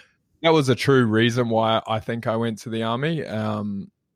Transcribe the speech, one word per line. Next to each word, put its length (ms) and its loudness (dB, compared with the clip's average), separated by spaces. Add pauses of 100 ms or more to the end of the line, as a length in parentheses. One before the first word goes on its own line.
(420)
that 120 4
was 160 2
a 60 4
true 300 4
reason 440 2
why 360 2
I 140 -2
think 260 -8
I 100 -2
went 240 -4
to 100 -12
the 120 -4
army. 420 -4
Um, 680 -6 (240)